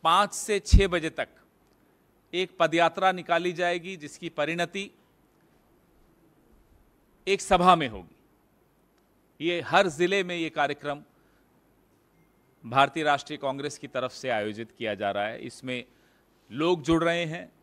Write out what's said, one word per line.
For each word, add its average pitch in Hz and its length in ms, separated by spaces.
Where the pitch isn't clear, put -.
पाँच 185 300
से - 260
छः - 280
बजे 170 220
तक 135 200
एक 180 260
पदयात्रा 165 520
निकाली 175 420
जाएगी, 175 420
जिसकी 151 340
परिणति 170 600
एक 190 140
सभा 185 340
में 156 120
होगी। - 1600
ये 170 160
हर 170 260
जिले 180 360
में 180 120
ये 165 140
कार्यक्रम 143 520
भारतीय 139 380
राष्ट्रीय 147 340
कांग्रेस 139 400
की 143 100
तरफ 123 240
से - 180
आयोजित 107 480
किया 107 180
जा 101 160
रहा 101 160
है। 113 180
इसमें 127 400
लोग 160 320
जुड़ 165 200
रहे 170 220
हैं 165 260